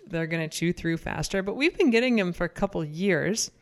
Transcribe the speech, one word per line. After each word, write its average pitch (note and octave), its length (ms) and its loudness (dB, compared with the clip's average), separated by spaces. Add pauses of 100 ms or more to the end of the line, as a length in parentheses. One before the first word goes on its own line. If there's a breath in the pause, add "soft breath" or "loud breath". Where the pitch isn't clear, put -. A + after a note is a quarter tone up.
they're E3 220 -4
gonna D#3+ 180 -2
chew E3+ 260 0
through E3 260 -2
faster." - 440 -2
But G3+ 140 -4
we've C#4+ 200 0
been E4 140 4
getting A#3 240 4
them F#3 180 2
for F3 120 -2
a E3 40 0
couple F3+ 360 -2
years. D#3+ 680 0 (120 loud breath)